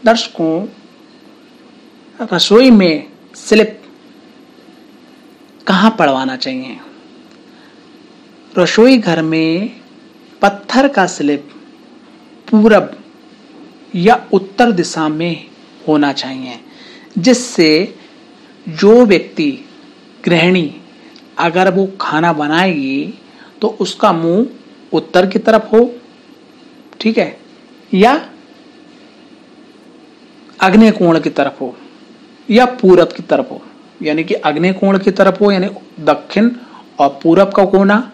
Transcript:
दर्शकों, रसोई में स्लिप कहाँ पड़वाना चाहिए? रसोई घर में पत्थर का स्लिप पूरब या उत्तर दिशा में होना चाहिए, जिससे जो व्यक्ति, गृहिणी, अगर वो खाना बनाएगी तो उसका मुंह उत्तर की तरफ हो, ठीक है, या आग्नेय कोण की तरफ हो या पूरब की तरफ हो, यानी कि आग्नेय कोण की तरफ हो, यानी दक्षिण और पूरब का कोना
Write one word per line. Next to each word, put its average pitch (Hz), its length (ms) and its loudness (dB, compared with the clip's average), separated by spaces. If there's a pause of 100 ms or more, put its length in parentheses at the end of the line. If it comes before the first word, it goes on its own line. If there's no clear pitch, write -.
दर्शकों, 202 600 -2 (1600)
रसोई 214 460 4
में 175 360 2 (300)
स्लिप - 440 0 (1900)
कहाँ 208 320 2
पड़वाना 131 380 -2
चाहिए? 131 400 -12 (1800)
रसोई 233 440 4
घर 170 260 -2
में 160 460 -2 (720)
पत्थर 220 460 0
का 202 200 0
स्लिप 143 420 -6 (1000)
पूरब 214 500 2 (960)
या 214 280 2 (120)
उत्तर 226 380 0
दिशा 165 380 -4
में 160 360 -8 (420)
होना 147 260 0
चाहिए, 131 460 -12 (580)
जिससे 180 800 0 (720)
जो 208 380 4
व्यक्ति, 165 460 -2 (720)
गृहिणी, 170 520 0 (640)
अगर 175 360 0
वो 190 140 -2 (140)
खाना 165 320 -2
बनाएगी 151 800 -4 (480)
तो 214 60 -2 (120)
उसका 202 340 -2
मुंह 170 340 -2 (440)
उत्तर 180 340 0
की 190 140 -4
तरफ 220 340 0
हो, 226 60 6 (1200)
ठीक 220 180 -2
है, - 200 -4 (540)
या 208 220 4 (2500)
आग्नेय 208 320 6
कोण 170 280 2
की 156 120 -4
तरफ 139 300 -4
हो 127 140 -10 (760)
या 247 240 4
पूरब 175 380 4
की - 120 -14
तरफ - 280 -4
हो, - 100 -18 (400)
यानी 156 220 -4
कि 180 120 -6
आग्नेय 156 380 -2
कोण 196 240 0
की 196 140 0
तरफ 185 300 0
हो, 208 100 2
यानी 190 180 -2 (320)
दक्षिण 156 480 0 (500)
और 139 240 0
पूरब 190 300 2
का 196 140 4
कोना 196 460 0